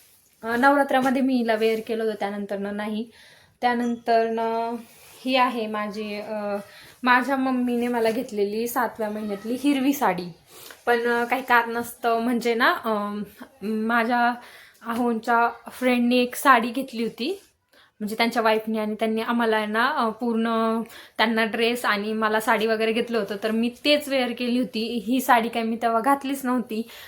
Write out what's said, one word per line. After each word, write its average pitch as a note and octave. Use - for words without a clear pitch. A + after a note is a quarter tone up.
अ, A3+
नवरात्रामध्ये C4+
मी C4
हिला A3+
वेअर A3
केलं A3+
होतं, G#3+
त्यानंतर G3+
नाही. G#3
त्यानंतर A#3+
ना, A3+
ही C4
आहे B3
माझी, G#3+
अ, G#3
माझ्या B3+
मम्मीने B3
मला A3+
घेतलेली G#3+
सातव्या A#3
महिन्यातली G#3+
हिरवी C#4
साडी, F#3
पण, A#3
अ, A#3+
काही B3+
कारणास्तव A#3
म्हणजे A#3
ना, B3+
अ, G#3
माझ्या A#3
आहोंच्या A#3
फ्रेंडने B3
एक B3
साडी B3
घेतली A#3
होती, A#3+
म्हणजे G#3
त्यांच्या A#3
वाईफने A3
आणि G#3+
त्यांनी A3
आम्हाला A#3
आहे G#3+
ना, A3
अ, C4+
पूर्ण A3+
त्यांना A3+
ड्रेस A#3
आणि G#3+
मला A3
साडी A3
वगैरे A3
घेतलं A#3
होतं, G#3
तर A3+
मी A3+
तेच D4
वेअर B3+
केली B3
होती. A3+
ही B3+
साडी A#3+
काय A#3
मी A3+
तेव्हा A3+
घातलीच C4+
नव्हती A#3